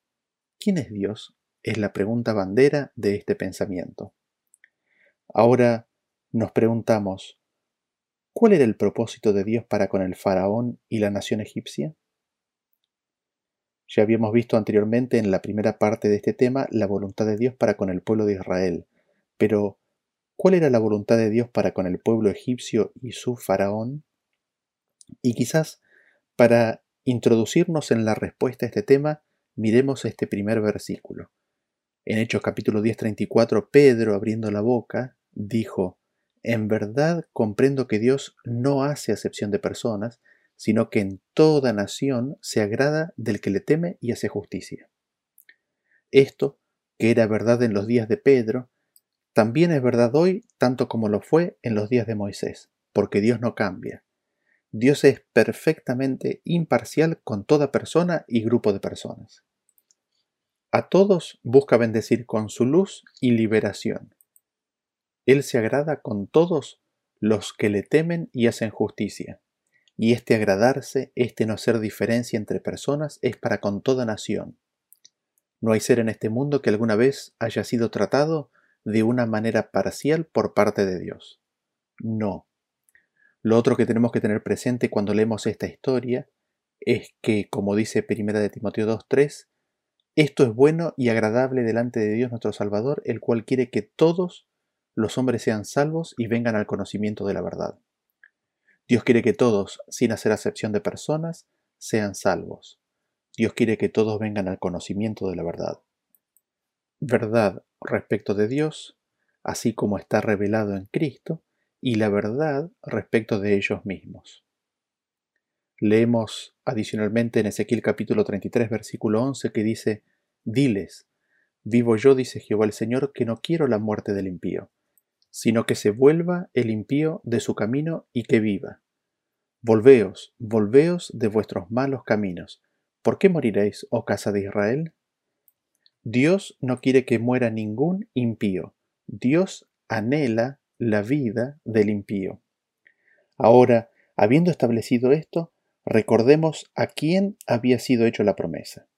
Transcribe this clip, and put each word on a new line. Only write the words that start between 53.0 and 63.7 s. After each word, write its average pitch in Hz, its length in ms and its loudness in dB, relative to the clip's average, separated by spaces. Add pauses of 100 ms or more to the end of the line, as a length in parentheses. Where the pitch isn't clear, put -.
Dios 110 200 2
no 117 140 -4
cambia. - 500 -6 (680)
Dios 127 320 2
es 139 180 4 (100)
perfectamente 131 1120 -2
imparcial 160 800 0
con 101 220 -8
toda 147 260 2
persona 160 560 -2
y 117 160 -2
grupo 110 300 2
de 98 80 -6
personas. - 640 -12 (1300)
A - 160 2
todos 190 540 2
busca 127 340 6
bendecir 113 500 0
con 107 240 -4
su - 160 0
luz 170 380 0 (160)
y 127 100 2
liberación. 110 840 0 (1080)